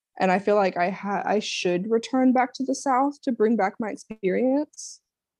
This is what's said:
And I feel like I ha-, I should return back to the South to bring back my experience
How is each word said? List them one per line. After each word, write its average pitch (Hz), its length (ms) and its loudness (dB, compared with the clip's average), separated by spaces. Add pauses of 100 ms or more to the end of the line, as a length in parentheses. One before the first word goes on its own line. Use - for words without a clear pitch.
(200)
And 190 120 2
I 185 80 2
feel 208 160 2
like 190 220 2
I 175 120 2
ha-, 202 360 -4
I 196 140 0
should 185 500 -2
return 254 440 2
back 254 220 0
to 269 80 -6
the 269 120 -2
South 277 460 0
to 277 100 -4
bring 226 240 2
back 208 240 0
my 214 100 -6
experience 226 1080 -4 (400)